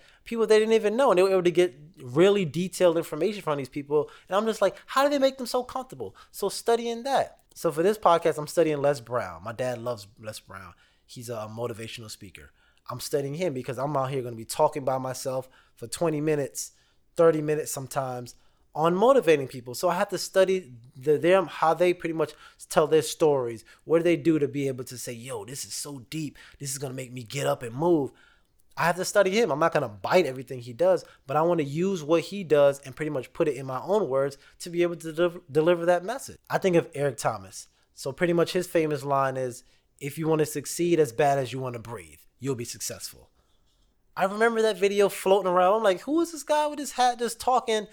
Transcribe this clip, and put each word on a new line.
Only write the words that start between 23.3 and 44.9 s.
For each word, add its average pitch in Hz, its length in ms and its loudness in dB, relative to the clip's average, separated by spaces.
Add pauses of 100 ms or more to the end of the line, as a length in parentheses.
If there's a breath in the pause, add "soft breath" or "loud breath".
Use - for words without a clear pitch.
What 160 160 2
do 165 60 2
they 170 120 4
do 156 220 2
to 143 80 2
be 135 220 -4
able 127 160 -6
to 123 120 -14
say, 123 160 -12
"Yo, 117 320 -10
this - 200 -12
is 98 100 -12
so 143 340 -10
deep. 156 300 -8 (220 loud breath)
This 143 100 -8
is 135 80 -8
gonna 131 160 -8
make 127 180 -12
me 127 120 -12
get 139 240 -4
up 139 160 -2
and 113 100 -10
move"? 151 380 2 (640 soft breath)
I 147 80 -4
have 175 120 2
to 180 80 -6
study 190 280 2
him. 214 180 2
I'm 139 80 -2
not 160 140 2
gonna 139 160 0
bite 139 360 2
everything 131 360 -8
he 120 120 -14
does, 170 320 2 (220 soft breath)
but 139 100 -2
I 156 60 4
wanna 170 220 2
use 165 380 -2
what 160 200 2
he 196 220 -10
does 143 360 4
and 131 140 -16
pretty 156 160 -6
much 131 220 -8
put 165 160 0
it 131 80 -2
in 135 100 -10
my 131 140 -8
own 180 280 0
words 135 300 -2 (220 soft breath)
to 180 100 -14
be 170 120 0
able 175 140 0
to 160 160 -12
de-, 170 380 0
deliver 165 360 2
that 175 180 2
message. 247 340 -10 (100)
I 165 100 -2
think 175 180 2
of 165 180 2
Eric 139 220 -2
Thomas. 104 500 -6 (280)
So - 180 -8
pretty 170 200 0
much 165 200 2
his 180 160 -2
famous 151 340 0
line 135 340 0
is, 127 280 -6 (340)
"If 139 180 -10
you 156 120 -2
wanna 156 180 2
succeed 160 540 -2
as 131 120 2
bad 143 260 2
as 123 140 -4
you 131 60 -8
wanna 123 220 -8
breathe, 95 400 -16 (180)
you'll 131 160 -4
be 117 100 -8
successful." - 680 -14 (840)
I 170 80 0
remember 220 380 2
that 214 160 2
video 202 300 4